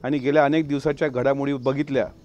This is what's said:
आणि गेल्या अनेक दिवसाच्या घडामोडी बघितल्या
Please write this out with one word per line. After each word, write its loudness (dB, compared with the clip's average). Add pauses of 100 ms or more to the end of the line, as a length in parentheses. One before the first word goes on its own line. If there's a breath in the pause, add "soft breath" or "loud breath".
आणि -2
गेल्या 4
अनेक 2
दिवसाच्या -2
घडामोडी 0
बघितल्या -2 (180)